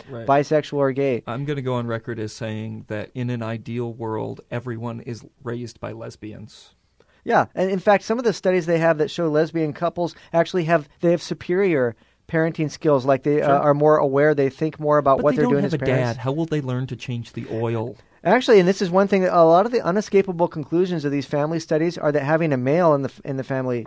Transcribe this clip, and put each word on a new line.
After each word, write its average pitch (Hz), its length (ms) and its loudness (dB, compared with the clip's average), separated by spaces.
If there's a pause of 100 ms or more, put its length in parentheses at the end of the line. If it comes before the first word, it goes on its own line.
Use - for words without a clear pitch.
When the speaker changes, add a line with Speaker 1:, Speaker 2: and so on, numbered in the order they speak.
(100)
Speaker 1:
Right. 117 160 -10
Speaker 2:
bisexual 143 520 0
or 139 140 2
gay. 127 340 -2
Speaker 1:
I'm 127 180 -6
gonna 143 160 -4
go 127 140 -4
on 120 120 -4
record 113 320 -6
as 107 140 -8
saying 110 560 -8
that 107 260 -8
in 123 140 -4
an 120 140 -4
ideal 117 500 -6
world, 113 480 -6 (100)
everyone 120 500 -8
is 113 220 -12 (220)
raised 120 340 -10
by 110 140 -12
lesbians. 110 840 -16 (480)
Speaker 2:
Yeah, 185 320 2
and 190 160 -2
in 190 100 -2
fact, 196 240 2
some 226 140 -2
of 254 60 -8
the 220 80 2
studies 185 320 0
they 165 140 0
have 160 180 2
that 147 140 -2
show 170 180 -2
lesbian 156 460 0
couples 170 400 -4 (180)
actually 170 320 0
have, 160 240 0 (140)
they 170 80 4
have 170 100 2
superior 165 760 -2 (340)
parenting 160 420 -2
skills, 139 340 0
like 135 200 2
they, 147 180 2
uh, 143 40 0
Speaker 1:
Sure. 139 100 4
Speaker 2:
are 143 180 2
more 151 240 4
aware, 143 360 4
they 139 140 2
think 156 300 -4
more 147 200 2
about 135 200 4
Speaker 1:
But 123 60 -2
Speaker 2:
what 147 80 6
Speaker 1:
they - 60 -2
Speaker 2:
they're 151 80 2
Speaker 1:
don't - 80 2
Speaker 2:
doing 143 100 2
Speaker 1:
have 139 100 -2
Speaker 2:
as 131 80 -4
Speaker 1:
a - 20 -4
Speaker 2:
parents. 127 260 2
Speaker 1:
dad. 117 80 -4
How 127 120 -4
will 160 160 -2
they 151 140 -2
learn 127 260 -4
to 127 80 -10
change 117 380 -10
the 117 180 -10
oil? 113 460 -4 (260)
Speaker 2:
Actually, 233 380 6
and 175 80 4
this 196 120 0
is 190 80 -2
one 190 200 2
thing, 190 160 2
a 175 200 6
lot 170 220 6
of 240 60 -4
the 240 100 -2
unescapable 190 640 0
conclusions 165 580 -2
of 143 60 -2
these 139 160 -2
family 151 320 -2
studies 165 400 -2
are 151 140 0
that 143 100 0
having 156 300 0
a 131 40 2
male 151 380 2
in 139 80 0
the 131 60 -6
f-, - 160 -14
in 135 120 -6
the 131 60 -6
family 127 440 -4